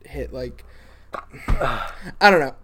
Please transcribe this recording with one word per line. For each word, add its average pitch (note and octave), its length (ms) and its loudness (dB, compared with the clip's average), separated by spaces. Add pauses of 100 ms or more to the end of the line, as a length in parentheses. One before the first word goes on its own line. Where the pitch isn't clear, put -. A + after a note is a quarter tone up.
hit, C3 280 -6
like, B2+ 300 -6 (500)
<sighs> - 340 -10
I - 840 2
don't F3 80 6
know. C3+ 240 0